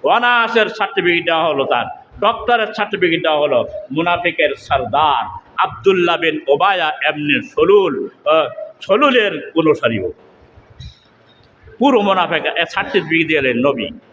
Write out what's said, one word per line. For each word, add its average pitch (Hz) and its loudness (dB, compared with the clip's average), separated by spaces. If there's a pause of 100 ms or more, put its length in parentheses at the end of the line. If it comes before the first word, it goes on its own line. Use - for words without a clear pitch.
অনার্সের 226 2
সার্টিফিকেট 175 -2
দেওয়া 165 0
হলো 143 0
তার, 120 0 (340)
ডক্টরের 220 0
সার্টিফিকেট 180 -2
দেওয়া 156 2
হলো। 135 2 (260)
মুনাফিকের 170 0
সরদার 131 -2 (180)
আব্দুল্লাহ 175 0
বিন 160 -2
উবায়া 170 2
ইবনে 147 -2
সলুল, 165 2 (160)
আহ, 151 2 (340)
সলুলের 214 2
অনুসারী 139 2
হোক। 90 -6 (1700)
পুরো 254 4
মুনাফিক 180 0
এ 160 -2
সার্টিফিকেট 165 -2
দিলেন 135 0
নবী। 123 0 (260)